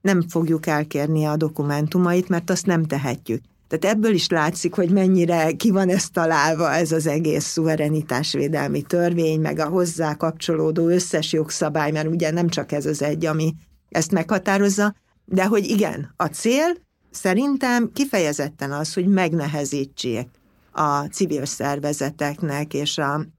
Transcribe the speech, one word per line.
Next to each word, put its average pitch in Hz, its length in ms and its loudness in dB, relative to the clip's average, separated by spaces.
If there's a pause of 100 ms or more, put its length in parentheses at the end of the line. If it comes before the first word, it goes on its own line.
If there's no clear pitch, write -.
Nem 180 280 2
fogjuk 160 380 0
elkérni 151 580 0
a 151 120 0
dokumentumait, 156 920 0
mert 170 220 -2
azt 180 160 -2
nem 165 180 2
tehetjük. 135 580 -4 (260)
Tehát 190 280 2
ebből 214 180 4
is 170 140 0
látszik, 165 460 0
hogy 175 160 2
mennyire 175 640 4
ki 214 180 2
van 190 180 4
ez 180 200 2
találva, 160 640 2
ez 160 200 2
az 160 140 0
egész 156 380 0
szuverenitásvédelmi 147 1400 -2
törvény, 170 580 0
meg 156 180 -2
a 156 100 -2
hozzá 165 460 0
kapcsolódó 160 760 0
összes 175 440 0
jogszabály, 151 580 -2
mert 156 180 -2
ugye 165 220 0
nem 175 180 2
csak - 240 -4
ez 147 140 -2
az 147 160 -2
egy, 151 240 -2
ami 160 280 0 (340)
ezt 160 220 -2
meghatározza, 196 840 2 (300)
de 185 220 0
hogy 202 180 2
igen, 196 520 -2
a 170 100 0
cél 285 480 2 (360)
szerintem 247 800 0
kifejezetten 151 800 -2
az, 151 220 -4
hogy 180 120 0
megnehezítsék 143 1200 -2 (440)
a 147 280 0
civil 151 440 -4
szervezeteknek 147 1300 -4
és 143 240 -4
a 151 280 -2 (120)